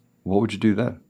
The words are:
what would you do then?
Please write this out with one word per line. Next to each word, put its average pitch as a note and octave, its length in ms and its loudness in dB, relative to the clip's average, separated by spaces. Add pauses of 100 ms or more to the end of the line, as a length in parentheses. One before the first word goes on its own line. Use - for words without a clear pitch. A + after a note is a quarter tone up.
(240)
what F#2+ 160 2
would G2+ 140 0
you G2 60 -8
do A2 160 2
then? A2+ 340 -4